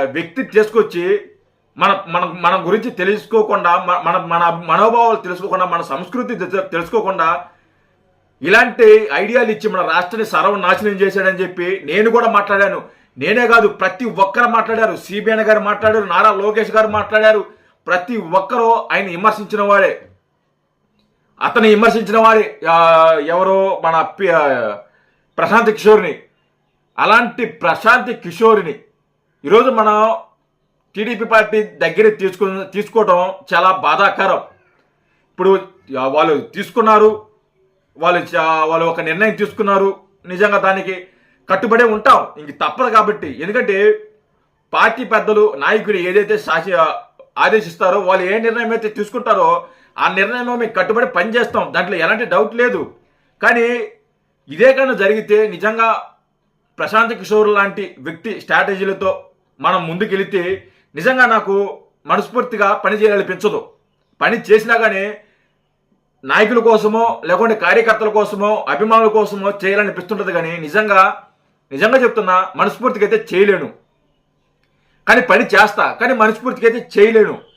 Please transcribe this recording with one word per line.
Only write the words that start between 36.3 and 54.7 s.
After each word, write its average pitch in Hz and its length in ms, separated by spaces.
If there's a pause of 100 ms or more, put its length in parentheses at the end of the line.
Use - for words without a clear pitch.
తీసుకున్నారు, 214 720 (720)
వాళ్ళు 175 220
చ-, 160 460
వాళ్ళు 165 200
ఒక 165 160
నిర్ణయం 175 340
తీసుకున్నారు, 196 600 (320)
నిజంగా 196 320
దానికి 190 480 (420)
కట్టుబడే 226 340
ఉంటాం, 214 440 (100)
ఇంక 147 120
తప్పదు 226 400
కాబట్టి. 196 520
ఎందుకంటే 208 580 (760)
పార్టీ 214 300
పెద్దలు, 208 540
నాయకులు 190 400
ఏదైతే 196 400
శాసి-, 165 480 (520)
ఆదేశిస్తారో, 185 600
వాళ్ళు 185 260
ఏ 202 140
నిర్ణయం 226 300
అయితే 220 200
తీసుకుంటారో 208 760 (320)
ఆ - 160
నిర్ణయం 240 460
మేము 220 140
కట్టుబడి 220 320
పనిచేస్తాం, 214 720
దాంట్లో 180 220
ఎలాంటి 214 280
డౌట్ 208 300
లేదు. 196 380 (500)
కానీ 233 440 (600)
ఇదే 220 240